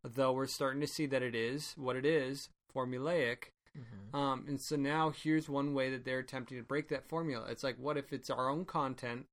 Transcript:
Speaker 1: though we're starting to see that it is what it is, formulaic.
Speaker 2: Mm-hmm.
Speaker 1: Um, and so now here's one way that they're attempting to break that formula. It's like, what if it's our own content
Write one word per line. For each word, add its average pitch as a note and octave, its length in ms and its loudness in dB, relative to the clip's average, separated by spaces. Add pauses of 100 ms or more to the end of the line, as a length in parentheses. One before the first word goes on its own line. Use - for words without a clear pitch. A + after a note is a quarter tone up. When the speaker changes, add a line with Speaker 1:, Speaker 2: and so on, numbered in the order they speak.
Speaker 1:
though C3 280 4
we're C3 140 2
starting C3+ 340 0
to D3 60 2
see D3+ 200 0
that C3+ 180 2
it A#2+ 100 -2
is A#2+ 420 -2
what B2+ 200 0
it C3 100 0
is, C#3 440 2 (220)
formulaic. B2+ 720 0 (300)
Speaker 2:
Mm-hmm. A#2 400 -10
Speaker 1:
Um, C#3 300 2
and C#3 140 -2
so - 160 -2
now D3+ 340 4
here's D#3 380 2
one C#3 260 0
way C3 160 2
that C3 140 -4
they're C3 160 0
attempting B2+ 380 -8
to A#2+ 40 -8
break C#3+ 280 -2
that C#3+ 180 -2
formula. D#3 420 -2
It's A#2+ 140 -6
like, B2 160 0
what D3 160 0
if C#3 160 -4
it's C3+ 180 -6
our B2+ 180 2
own D3+ 160 0
content C3 680 -2